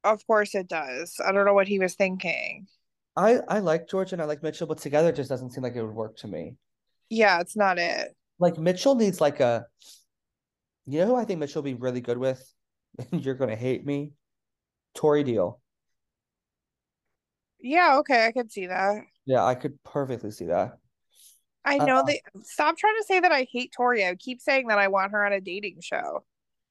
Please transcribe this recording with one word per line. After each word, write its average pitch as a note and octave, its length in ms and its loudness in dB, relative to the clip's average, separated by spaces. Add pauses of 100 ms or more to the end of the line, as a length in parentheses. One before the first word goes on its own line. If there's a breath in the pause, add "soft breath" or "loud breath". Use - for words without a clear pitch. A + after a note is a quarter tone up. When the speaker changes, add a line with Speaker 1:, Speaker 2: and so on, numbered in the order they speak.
Speaker 1:
Of G#3+ 240 0
course G#3 280 2
it F#3 120 -4
does. D#3 560 -8
I G3 100 0
don't G3 120 4
know G3+ 80 6
what G3 160 4
he G3+ 100 0
was F#3 160 -2
thinking. F#3 720 -4 (500)
Speaker 2:
I, A3+ 320 4
I G3 100 0
like E3 300 0
Georgia F#3+ 260 -4
and E3+ 80 -6
I - 20 -4
like D3+ 180 -6
Mitchell, D#3 240 -6
but D3+ 120 -6
together D3+ 320 2
it E3 60 -4
just B2+ 120 -6
doesn't B2+ 220 -8
seem C3 120 -10
like B2 140 -6
it A#2 60 -4
would G#2+ 120 -8
work A2 240 -8
to A2 100 -14
me. E2 280 -10 (540)
Speaker 1:
Yeah, G#3 300 4
it's F3 160 -8
not F#3+ 220 2
it. - 380 -4 (220)
Speaker 2:
Like, E3+ 180 2
Mitchell F3+ 380 2
needs, G#3 260 2
like, D3 200 2
a, A#2 260 2 (1200 loud breath)
you C#3+ 140 -2
know F#3+ 60 4
who B3+ 100 2
I A3+ 100 -2
think F3+ 120 -4
Mitchell D3 220 -4
would C#3 80 -6
be C3 60 -6
really B2 260 -4
good A#2+ 160 -2
with? C3 260 -4 (560)
<laughs> B2+ 140 -10
And D3 120 -4
you're C3+ 100 -2
gonna B2 220 -2
hate B2 280 -4
me. C#3+ 300 -6 (800)
Tori D3 300 2
Deal. A2+ 360 -2 (2000)
Speaker 1:
Yeah, D4 360 4
okay, B3 280 4
I A#3 60 0
could A#3+ 180 -4
see F#3+ 180 -8
that. G3 340 -2 (240)
Speaker 2:
Yeah, B2 180 2
I B2+ 100 2
could C#3 280 -8
perfectly B2+ 480 -6
see F2 160 -10
that. F#2+ 320 -2 (840 soft breath)
Speaker 1:
I C#4+ 140 0
know C4 220 4
Speaker 2:
Uh, C4+ 60 4
Speaker 1:
that. C#4+ 160 0 (220)
Stop D#4+ 360 -2
trying G#4+ 180 2
to G#4+ 80 -4
say F#4 160 2
that F4 120 4
I C4 200 0
hate B3 240 -8
Tori. A#3+ 300 2
I F3+ 80 -2
keep B3 260 -12
saying C4+ 280 0
that G#3 100 2
I G3 100 4
want G3 240 0
her G#3 140 0
on G3+ 80 0
a G3 80 -4
dating F#3 400 -10
show. - 420 -6 (460)